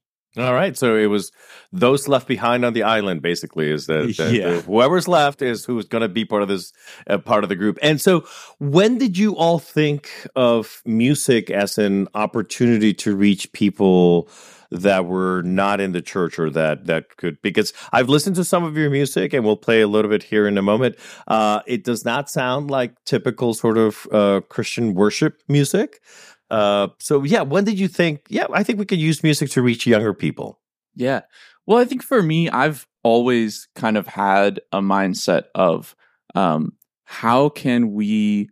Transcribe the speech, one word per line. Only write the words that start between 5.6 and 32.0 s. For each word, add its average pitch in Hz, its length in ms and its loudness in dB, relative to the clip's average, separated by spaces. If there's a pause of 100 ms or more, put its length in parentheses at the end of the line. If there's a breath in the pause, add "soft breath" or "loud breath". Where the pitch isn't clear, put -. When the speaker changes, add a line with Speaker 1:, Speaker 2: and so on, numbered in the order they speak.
Speaker 1:
who's 117 220 -4
gonna 113 220 -2
be 104 160 -4
part 101 180 -2
of 98 60 -2
this, 95 240 -4 (360 loud breath)
uh, 101 100 0
part 104 260 0
of 92 40 -8
the 95 80 -2
group. 98 260 -2
And 147 180 0
so 180 240 2 (340 loud breath)
when 185 400 2
did 202 200 -2
you 208 160 2
all 165 240 2
think 147 520 -2 (260)
of 120 480 0
music 117 680 0
as 101 280 -2
an 98 360 0
opportunity 107 800 0
to 101 220 -2
reach 101 360 2
people 90 760 2 (420 loud breath)
that 92 360 0
were 92 360 -4
not 98 380 -2
in 95 120 -4
the 87 100 -4
church 87 360 -6
or 80 120 -2
that, 76 360 -2
that 82 300 -4
could, 85 260 -8
because 104 300 -2 (200 loud breath)
I've 123 180 2
listened 151 260 0
to 180 80 -2
some 175 200 0
of 156 120 -6
your 151 140 0
music 143 420 -2
and 131 120 0
we'll 107 120 2
play 113 240 2
a 107 80 4
little 104 220 2
bit 104 120 0
here 107 240 0
in 101 120 0
a 95 40 0
moment. 110 340 0 (300 loud breath)
Uh, 107 400 0
it 120 180 -6
does 117 200 -4
not 127 260 -4
sound 139 400 -4
like 127 220 -2 (140)
typical 120 480 -2
sort 113 240 0
of, 110 340 0
uh, 101 380 4
Christian 113 440 -4
worship 104 540 0
music. 147 520 0 (500 loud breath)
Uh, 101 380 2 (100)
so 143 260 0
yeah, 180 180 2
when 156 220 0
did 208 140 -2
you 190 100 0
think, 160 400 -4
"Yeah, - 240 -4
I 202 100 0
think 208 160 -4
we 202 80 -6
could 190 140 -2
use 156 220 0
music 151 280 0
to 127 120 0
reach 120 240 0
younger 110 280 2
people"? - 460 -8 (340)
Speaker 3:
Yeah. 123 260 -2 (460 soft breath)
Well, 220 120 4
I 247 60 4
think 247 180 -6